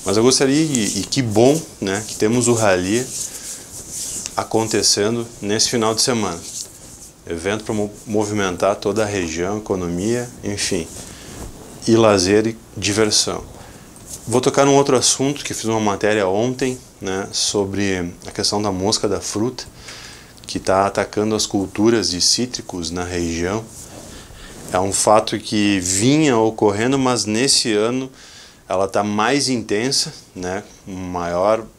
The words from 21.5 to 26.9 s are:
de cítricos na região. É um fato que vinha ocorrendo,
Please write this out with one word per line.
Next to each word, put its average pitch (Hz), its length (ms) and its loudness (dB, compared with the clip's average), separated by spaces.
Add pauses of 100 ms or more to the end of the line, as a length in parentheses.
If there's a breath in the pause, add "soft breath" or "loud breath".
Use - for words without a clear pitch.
de 90 100 -4
cítricos 92 680 -2
na 90 140 -4
região. 87 600 -2 (1080 loud breath)
É 92 60 2
um 98 140 0
fato 107 460 4
que 101 420 0
vinha 120 560 4
ocorrendo, 110 640 2